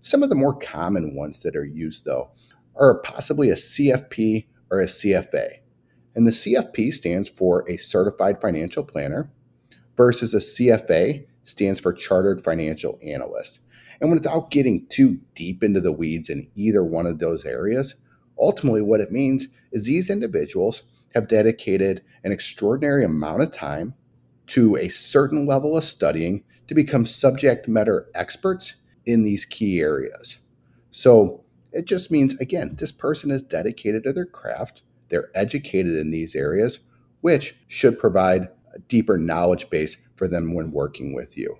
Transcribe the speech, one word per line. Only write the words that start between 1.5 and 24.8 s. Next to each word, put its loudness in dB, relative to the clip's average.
are -4
used, -10
though, -4
are 6
possibly -2
a 2
C 0
F 0
P -2
or 0
a 0
C 0
F -2
A. -4
And 4
the 4
C 0
F -2
P -2
stands -4
for 0
a -6
Certified 0
Financial -4
Planner -8
versus 4
a 2
C 0
F 4
A 2
stands -2
for 0
Chartered 0
Financial -4
Analyst. -12
And 2
without 0
getting 2
too 4
deep -6
into 2
the 0
weeds -6
in -8
either 2
one -2
of -4
those -4
areas, -4
ultimately 2
what 2
it -4
means 0
is -4
these 0
individuals -2
have 0
dedicated 2
an -2
extraordinary 0
amount -2
of -4
time -8
to 4
a -2